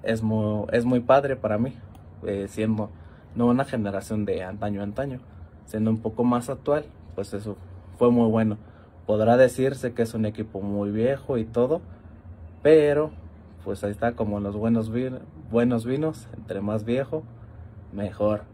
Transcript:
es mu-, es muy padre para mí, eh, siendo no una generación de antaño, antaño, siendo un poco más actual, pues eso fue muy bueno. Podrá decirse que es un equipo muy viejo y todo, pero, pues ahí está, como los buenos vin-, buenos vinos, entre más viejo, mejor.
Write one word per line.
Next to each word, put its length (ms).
es 200
mu-, 500
es 120
muy 160
padre 360
para 220
mí, 160
eh, 240
siendo 420
no 120
una 180
generación 600
de 200
antaño, 380
antaño, 380
siendo 260
un 80
poco 260
más 260
actual, 340
pues 200
eso 220
fue 120
muy 200
bueno. 280
Podrá 300
decirse 560
que 100
es 120
un 100
equipo 360
muy 320
viejo 440
y 80
todo, 360
pero, 480
pues 180
ahí 80
está, 220
como 280
los 160
buenos 360
vin-, 260
buenos 340
vinos, 520
entre 240
más 240
viejo, 400
mejor. 500